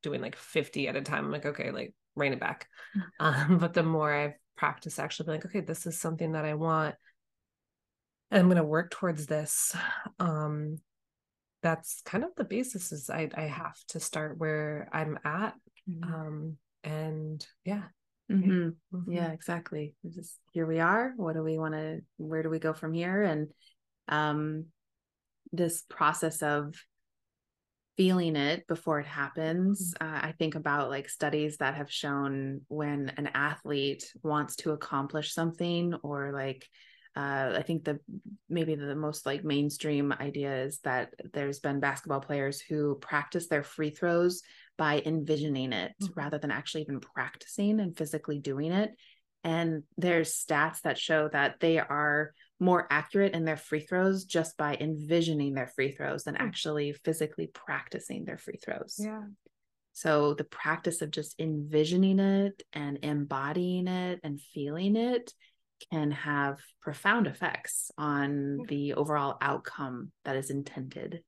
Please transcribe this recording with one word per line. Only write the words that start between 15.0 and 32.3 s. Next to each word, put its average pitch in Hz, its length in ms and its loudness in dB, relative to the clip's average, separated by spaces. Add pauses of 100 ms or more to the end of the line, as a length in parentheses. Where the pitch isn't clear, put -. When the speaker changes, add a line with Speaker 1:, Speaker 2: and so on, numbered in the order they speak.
Speaker 1:
at. 175 300 -2 (340)
Speaker 2:
Mm-hmm. 170 240 -6
Speaker 1:
Um, 156 440 -6 (280)
and 156 600 -6 (200)
yeah. 202 180 -2 (480)
Speaker 2:
Mm-hmm. 185 380 6 (260)
Speaker 1:
Mm-hmm. 175 160 -4
Speaker 2:
Yeah, 175 200 0
exactly. 160 640 -6 (100)
It's 165 120 -10
just, - 240 -14 (120)
here 165 140 0
we 160 160 2
are. 220 340 4
What 170 200 -2
do 160 80 0
we 160 140 0
wanna, 156 420 -2 (180)
where 160 260 -2
do 160 60 0
we 160 100 0
go 160 140 0
from 160 200 -4
here? 180 300 2
And, 151 280 0 (580)
um, 151 560 0 (880)
this 165 360 0
process 156 540 0
of 147 320 0 (1200)
feeling 180 400 4
it 147 320 0
before 160 320 0
it 143 80 -6
happens. 170 840 0
Speaker 1:
Mm-hmm. 156 200 -4
Speaker 2:
Uh, 147 140 -2
I 160 60 -4
think 160 220 0
about, 147 340 2
like, 139 180 -4
studies 151 500 0
that 139 180 0
have 147 140 -6
shown 139 800 -2